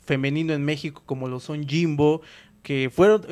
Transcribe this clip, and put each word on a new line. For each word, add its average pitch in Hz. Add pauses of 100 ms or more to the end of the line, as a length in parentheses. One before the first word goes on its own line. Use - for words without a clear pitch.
femenino 147
en 143
México 147
como 131
lo 127
son 151
Jimbo, 156 (400)
que 135
fueron, 208